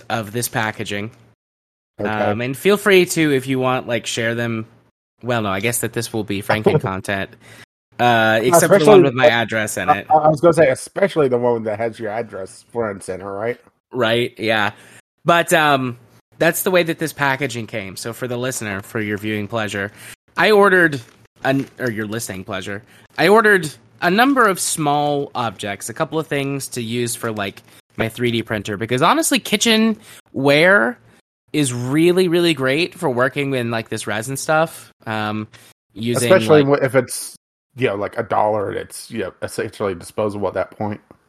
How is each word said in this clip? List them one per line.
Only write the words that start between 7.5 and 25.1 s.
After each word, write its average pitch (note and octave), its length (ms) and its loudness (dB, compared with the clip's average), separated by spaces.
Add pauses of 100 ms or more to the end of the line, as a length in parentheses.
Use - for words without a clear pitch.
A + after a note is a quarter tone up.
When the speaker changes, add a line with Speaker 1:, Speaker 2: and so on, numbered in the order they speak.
Speaker 1:
Uh, A2+ 440 4
except E3 220 6
for - 20 0
the F3+ 80 8
Speaker 2:
Especially G3+ 140 4
Speaker 1:
one F#3+ 140 10
with C3+ 120 2
my B2+ 100 2
Speaker 2:
I, A#2 160 6
Speaker 1:
address A2 340 -2
in F#2 140 -2
Speaker 2:
I, G2+ 120 4
Speaker 1:
it. - 100 -14
Speaker 2:
I D3+ 160 4
was D#3 120 2
gonna E3+ 140 6
say, D3+ 160 6
especially D#3 600 0
the A#2+ 100 2
one A#2+ 240 0
that G#2+ 160 -4
has A#2 200 -4
your G#2+ 120 -6
address G2+ 600 -10
front A2+ 200 -4
and F#2+ 120 -12
center, F#2+ 300 -10
right? A2+ 260 -6 (320)
Speaker 1:
Right, A#2+ 460 0
yeah. G#2+ 360 0 (520)
But, E3+ 260 2
um, C#3 460 2 (420)
that's E3 220 2
the G#3 80 -2
way F3 140 4
that E3 160 -4
this D#3 140 -6
packaging C3 520 -2
came. F#2+ 300 -10
So A#2 180 -10
for B2+ 140 -10
the A#2+ 100 -6
listener, A2 460 -6
for - 180 -6
your G#2 160 -2
viewing G#2 300 -4
pleasure, G#2 440 -6 (460)
I F#3 140 4
ordered, F#3 500 4 (420)
an-, C3+ 240 0 (120)
or B2 100 -4
your G#2+ 160 -4
listening G2+ 380 -8
pleasure, G2 400 -10 (340)
I D#3 100 2
ordered G#3 400 4 (360)
a F3 80 2
number B3 360 4
of F#3 120 0
small D3 760 -2